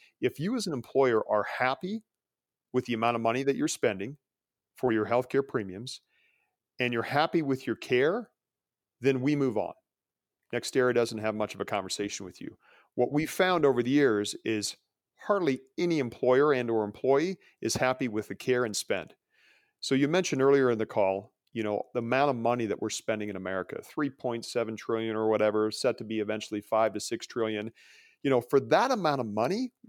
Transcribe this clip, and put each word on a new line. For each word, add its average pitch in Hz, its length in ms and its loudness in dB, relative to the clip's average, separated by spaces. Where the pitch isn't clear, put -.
if 123 180 -2
you 190 160 -4
as 202 140 -4
an 165 40 -4
employer 123 560 2
are 107 180 2
happy 180 460 -4
with 123 120 0
the 120 100 -4
amount 117 220 2
of 117 60 -2
money 117 200 0
that 139 140 0
you're 147 100 0
spending 113 520 -4
for 123 160 0
your 107 140 2
healthcare 123 380 0
premiums, 107 560 -8
and 123 140 0
you're 113 100 -2
happy 151 400 0
with 135 240 -4
your 113 100 -2
care, 156 540 0
then 131 200 2
we 143 160 0
move 127 220 0
on. 90 160 -4
NextEra 123 400 2
doesn't 117 240 2
have 107 160 -4
much 107 200 -4
of 101 60 -12
a 101 40 -4
conversation 101 600 -4
with 90 160 -16
you. - 160 -12
What 120 180 0
we 151 140 0
found 180 400 2
over 123 160 4
the 120 80 -2
years 123 440 4
is 107 300 -2
hardly 165 340 2
any 170 220 0
employer 131 560 2
and 120 160 0
or 110 140 0
employee 139 520 0
is 113 140 -2
happy 127 340 0
with 107 200 -4
the 101 60 -10
care 123 300 0
and 107 100 -4
spend. 92 380 -4
So - 140 0
you 139 140 4
mentioned 170 320 0
earlier 135 300 6
in 113 80 2
the 107 80 -2
call, 98 460 0
you 113 100 -4
know, 104 200 -2
the 127 60 -4
amount 131 320 2
of 127 60 -2
money 117 300 0
that 98 140 -4
we're 110 80 -4
spending 107 400 -4
in 98 80 -8
America, 95 480 -6
three 147 260 -4
point 120 360 -6
seven 110 280 -4
trillion 113 420 -4
or 110 120 0
whatever, 107 420 2
set 120 280 -2
to 113 60 -12
be 110 160 -4
eventually 107 420 -6
five 110 320 2
to 104 60 -6
six - 260 -8
trillion. 110 460 -4
You 139 80 0
know, 127 100 4
for 139 200 2
that 170 300 2
amount 165 300 0
of 117 60 -4
money, 139 460 -2